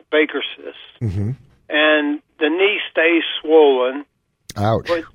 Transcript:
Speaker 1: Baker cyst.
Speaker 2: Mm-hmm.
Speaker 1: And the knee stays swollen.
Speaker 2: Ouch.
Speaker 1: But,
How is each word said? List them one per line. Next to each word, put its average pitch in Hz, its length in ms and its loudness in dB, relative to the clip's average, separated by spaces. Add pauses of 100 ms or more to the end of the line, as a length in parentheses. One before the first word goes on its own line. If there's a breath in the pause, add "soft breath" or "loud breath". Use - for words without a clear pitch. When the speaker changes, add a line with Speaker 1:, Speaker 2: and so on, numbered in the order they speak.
(100)
Speaker 1:
Baker 147 320 0 (140)
cyst. - 460 -16
Speaker 2:
Mm-hmm. 104 300 -4 (360)
Speaker 1:
And 151 540 0 (180)
the 156 80 0
knee 190 320 0 (100)
stays 165 320 0 (200)
swollen. 143 640 4 (520)
Speaker 2:
Ouch. 107 320 0
Speaker 1:
But, - 160 -2 (100)